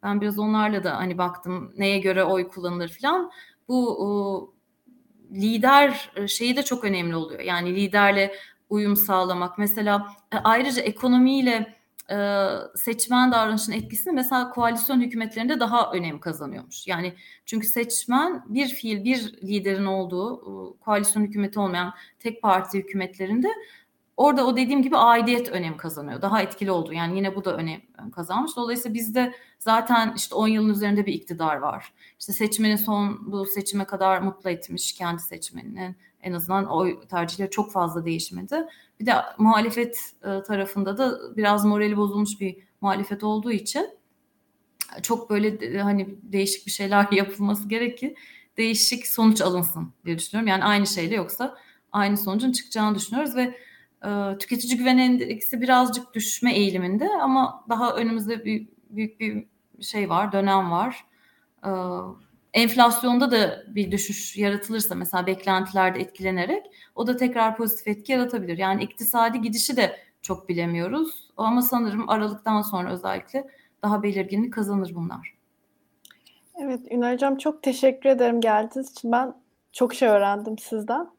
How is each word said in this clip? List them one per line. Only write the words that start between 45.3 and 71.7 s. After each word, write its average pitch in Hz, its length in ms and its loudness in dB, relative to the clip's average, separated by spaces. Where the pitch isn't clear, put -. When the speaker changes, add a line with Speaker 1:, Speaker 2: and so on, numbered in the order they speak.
Speaker 1:
de-, 190 220 -4
hani 196 420 0
değişik 196 440 -2
bir 202 40 -6
şeyler 202 360 4
<laughs> 202 40 0
yapılması 202 580 0
gerek 233 280 -2
ki 294 180 -6
değişik 226 500 0
sonuç 220 340 4
alınsın 170 520 -2
diye 170 140 -4
düşünüyorum. 214 280 -4
Yani 190 160 2
aynı 202 240 4
şeyle 180 280 -2
yoksa 240 420 -4
aynı 202 260 2
sonucun 208 340 0
çıkacağını 214 440 -2
düşünüyoruz 240 400 -4
ve, 247 220 -2
e, 202 320 -4
tüketici 240 400 -4
güven 254 200 4
endeksi 247 640 2
birazcık 247 520 2
düşme 226 400 0
eğiliminde 196 560 0
ama 262 480 2
daha 233 260 0
önümüzde 226 500 -2
bir, 214 220 -4
büyük 214 300 -6
bir 214 260 -4
şey 202 280 -4
var, 196 220 0
dönem 196 400 2
var. 202 340 -2
E, 196 40 -4
enflasyonda 240 800 4
da 214 360 2
bir 202 240 -2
düşüş - 460 -4
yaratılırsa 202 580 -2
mesela 180 320 -2
beklentilerde 190 720 0
etkilenerek 190 680 -4
o 233 120 -2
da 247 100 0
tekrar 240 400 2
pozitif 220 300 -4
etki 208 240 -4
yaratabilir. 247 460 0
Yani 190 260 0
iktisadi 233 580 0
gidişi 226 360 -2
de 202 200 2
çok - 280 -8
bilemiyoruz 175 880 -2
ama 226 240 2
sanırım 226 480 -2